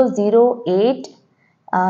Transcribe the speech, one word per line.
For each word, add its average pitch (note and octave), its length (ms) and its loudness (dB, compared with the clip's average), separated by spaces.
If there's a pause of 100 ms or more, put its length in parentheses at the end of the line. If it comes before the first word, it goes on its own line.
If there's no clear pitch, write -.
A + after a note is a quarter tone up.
ज़ीरो, A#3 600 0
एट, A3 380 0 (680)
अ, F#3 60 -2 (120)